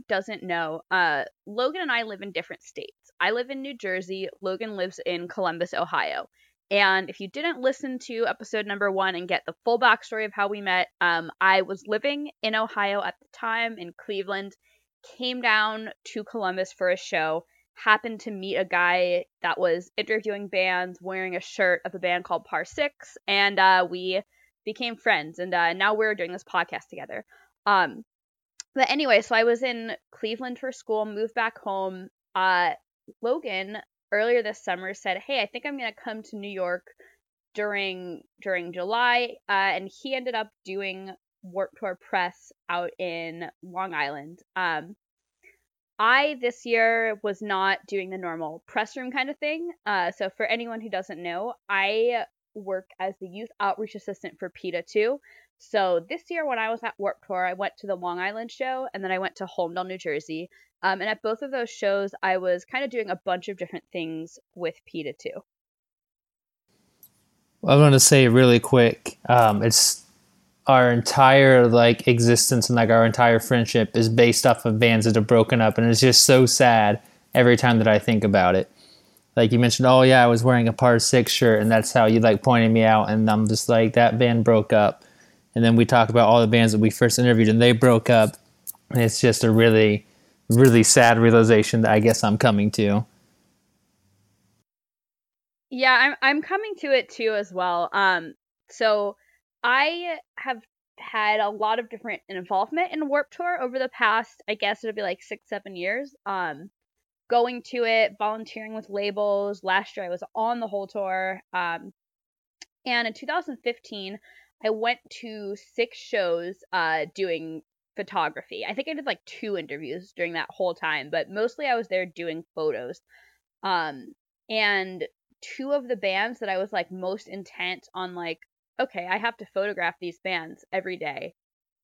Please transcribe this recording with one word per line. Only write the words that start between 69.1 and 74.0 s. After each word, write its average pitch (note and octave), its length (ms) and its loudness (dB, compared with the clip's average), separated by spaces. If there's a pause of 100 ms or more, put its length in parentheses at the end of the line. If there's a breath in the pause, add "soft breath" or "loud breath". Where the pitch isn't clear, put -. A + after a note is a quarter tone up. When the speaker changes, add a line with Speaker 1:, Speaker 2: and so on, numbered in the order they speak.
Speaker 2:
um, A2 360 4
it's - 400 2 (640)
our B2+ 240 6
entire, C3 720 6
like, A#2 420 6
existence A#2 640 4
and, A#2+ 60 0
like, A#2 140 4
our A2+ 160 6
entire A#2 340 4
friendship A#2 560 0
is A2+ 140 2